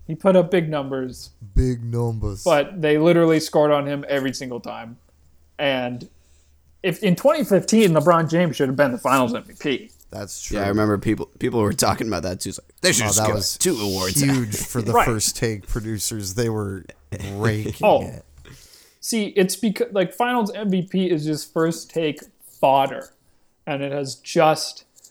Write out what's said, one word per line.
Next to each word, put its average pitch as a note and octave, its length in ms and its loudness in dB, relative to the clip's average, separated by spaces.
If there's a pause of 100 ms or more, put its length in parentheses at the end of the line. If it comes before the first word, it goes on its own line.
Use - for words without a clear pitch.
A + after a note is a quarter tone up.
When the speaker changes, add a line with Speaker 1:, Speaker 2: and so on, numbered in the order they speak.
Speaker 1:
he D#3+ 100 -8
put F#3+ 200 2
up F3 160 4
big E3 180 2
numbers. C3+ 640 -6 (240)
Speaker 2:
Big B2 280 0
numbers. A#2 600 -4
Speaker 1:
But D#3 380 2
they D3+ 160 2
literally E3 420 4
scored D3+ 320 2
on C#3+ 160 2
him C#3+ 200 -6
every C3+ 260 -2
single B2+ 260 -8
time. A2+ 380 -12 (640)
And C3 500 -2 (760)
if F3+ 200 -2
in F#3 120 4
twenty D4 280 2
fifteen, G3+ 480 4
LeBron D#3+ 380 6
James E3 260 2
should C3+ 140 0
have C3 60 -2
been C#3 160 2
the B2 60 -4
Finals B2+ 360 2
M A2 100 -6
V - 160 -20
P. - 320 -6 (180)
Speaker 2:
That's G#2 320 -12
true. - 160 -6
Speaker 3:
Yeah, G2+ 80 -2
I G2+ 40 0
remember G#2+ 280 2
people, G#2 280 -2 (140)
people B2 220 0
were G#2 120 2
talking G#2+ 340 0
about F2+ 160 -4
that F#2 160 -6
too. - 100 -8
It's F#2+ 100 -12
like, - 220 -20
they F3 120 4
should A#2+ 100 0
Speaker 2:
Oh, A2 40 0
Speaker 3:
just G2+ 120 2
Speaker 2:
that A2 80 2
Speaker 3:
give G#2+ 80 2
Speaker 2:
was G2+ 220 -4
Speaker 3:
two - 200 0
awards. F#2+ 440 -2
Speaker 2:
huge C3 340 0
for - 260 -4
the A2 120 -2
Speaker 1:
Right. A#3 120 4
Speaker 2:
First A2 300 -2
Take A2 320 -4
producers. G#2+ 680 -6
They A#2+ 120 0
were G2+ 380 -4 (480)
raking G#2+ 520 -2
Speaker 1:
Oh. D3+ 180 4
Speaker 2:
it. A2+ 200 -12 (800)
Speaker 1:
See, G#3+ 340 -4
it's F#3+ 220 2
because, A#3 340 -2
like, F#3+ 220 -2
Finals B3 400 -2
M G#3+ 160 -6
V F#3 140 0
P F#3 280 -2
is D3+ 140 -2
just D3+ 280 -6
First E3 360 -2
Take D#3 320 -4 (200)
fodder. - 680 0 (560)
And C#3 180 -4
it C#3 80 -6
has C#3 240 -6
just - 680 0 (260)